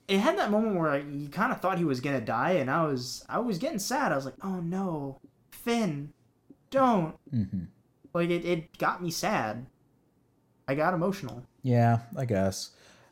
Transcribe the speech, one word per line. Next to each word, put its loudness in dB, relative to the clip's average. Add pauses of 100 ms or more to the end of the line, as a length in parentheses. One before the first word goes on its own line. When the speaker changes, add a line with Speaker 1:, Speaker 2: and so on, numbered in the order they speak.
Speaker 1:
it 4
had 2
that 2
moment 2
where 2
I, 2
you -8
kinda -2
thought 0
he 2
was 2
gonna -2
die, 0
and 2
I 2
was, -4
I -2
was -2
getting -4
sad. 0
I 2
was -4
like, -12
"Oh -4
no, -4 (320)
Finn, -2 (580)
don't." 2 (180)
Speaker 2:
Mm-hmm. 0 (500)
Speaker 1:
Like, 2
it, 0
it -2
got 0
me -2
sad. -2 (1000)
I 0
got 2
emotional. -4 (180)
Speaker 2:
Yeah, 6 (160)
I -4
guess. 0 (420)